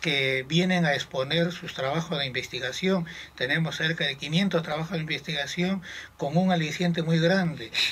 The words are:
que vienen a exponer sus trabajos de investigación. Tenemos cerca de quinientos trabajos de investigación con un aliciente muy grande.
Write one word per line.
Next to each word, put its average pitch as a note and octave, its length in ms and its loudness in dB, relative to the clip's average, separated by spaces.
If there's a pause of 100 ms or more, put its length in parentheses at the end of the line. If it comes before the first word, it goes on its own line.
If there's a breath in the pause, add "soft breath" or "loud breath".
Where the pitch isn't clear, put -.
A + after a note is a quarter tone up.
que C3+ 480 0
vienen F3+ 360 4
a D3 100 4
exponer D3 580 0
sus - 220 -10
trabajos D3+ 440 -2
de C#3 80 -2
investigación. C3 800 -2 (300 loud breath)
Tenemos D3+ 400 0
cerca D#3+ 280 -2
de C#3 120 -2
quinientos E3 480 2
trabajos D#3+ 280 -4
de F3 60 -2
investigación D#3 800 -2 (360 loud breath)
con C#3+ 200 -2
un F#3 140 6
aliciente E3+ 520 2
muy D#3+ 180 4
grande. D#3+ 500 2 (220 loud breath)